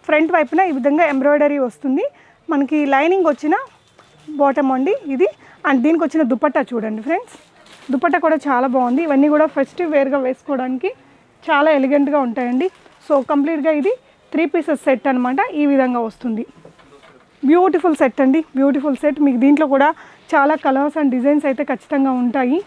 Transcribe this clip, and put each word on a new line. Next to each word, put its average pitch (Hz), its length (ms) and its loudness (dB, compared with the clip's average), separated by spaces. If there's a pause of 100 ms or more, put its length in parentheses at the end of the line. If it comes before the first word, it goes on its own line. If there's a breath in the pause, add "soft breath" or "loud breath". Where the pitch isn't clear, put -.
ఫ్రంట్ 320 300 2
వైపున 320 240 0 (100)
ఈ - 80 -2
విధంగా 285 260 2 (100)
ఎంబ్రాయిడరీ 294 520 2
వస్తుంది. 285 400 -4 (460 soft breath)
మనకి 285 240 0 (160)
లైనింగ్ 330 360 0
వచ్చిన 302 260 -2 (840)
బాటమ్ 277 360 0
అండి 269 180 -2 (220)
ఇది. 294 120 2 (400 loud breath)
And 277 180 2
దీనికి 320 200 2
వచ్చిన 320 260 -2
దుపట్టా 294 380 0
చూడండి 214 380 -6
ఫ్రెండ్స్, 381 280 -6 (580)
దుపట్టా 339 300 0
కూడా 320 220 2
చాలా 262 300 0
బాగుంది. 254 320 0
ఇవన్నీ 277 260 2
కూడా 302 140 2 (100)
ఫెస్టివ్ 311 380 -4
వేర్‌గా 277 300 0
వేసుకోవడానికి 254 640 -6 (580 soft breath)
చాలా 302 220 2 (100)
ఎలిగెంట్‌గా 285 480 0
ఉంటాయండి. 247 420 -2 (380)
So 294 120 2 (140)
కంప్లీట్గా 294 480 0
ఇది 392 120 0 (380 soft breath)
త్రీ 320 140 0 (100)
పీసెస్ 320 320 -2
సెట్ 262 240 0
అనమాట. 254 280 -2 (220)
ఈ 294 120 2
విధంగా 254 340 0
వస్తుంది. 220 380 -8 (1080)
బ్యూటిఫుల్ 349 500 4
సెట్ 262 240 2
అండి, 269 160 2 (200)
బ్యూటిఫుల్ 277 420 0
సెట్. 294 240 0
మీకు 247 180 2
దీంట్లో 294 300 4
కూడా 277 160 4 (420 loud breath)
చాలా 302 320 2
కలర్స్ 285 380 0
and 277 140 2
డిజైన్స్ 285 340 0
అయితే 269 220 -4
ఖచ్చితంగా 269 400 -2 (100)
ఉంటాయి. 254 440 0